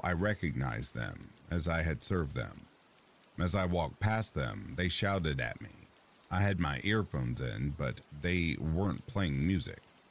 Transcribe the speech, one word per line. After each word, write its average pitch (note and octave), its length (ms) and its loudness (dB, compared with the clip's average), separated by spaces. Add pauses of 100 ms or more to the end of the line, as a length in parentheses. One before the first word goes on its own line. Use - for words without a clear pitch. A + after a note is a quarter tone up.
I F2+ 80 0
recognized D2+ 840 -2
them G1+ 360 -8 (200)
as E2 160 0
I E2 160 2
had D#2+ 220 0
served E2+ 320 0
them. G1+ 240 -6 (800)
As F2 160 2
I F#2+ 80 2
walked F2 340 0
past A2 360 2
them, G#1 420 -2
they F2+ 100 2
shouted F2 540 2
at A#1 200 -4
me. - 100 -12 (600)
I F#2 120 2
had G2 180 2
my C#2+ 240 0
earphones C#2+ 560 0
in, B1+ 360 -2
but C2 240 -2 (220)
they F2 380 2
weren't D#2+ 480 0
playing D2+ 360 0
music, F2+ 360 0 (300)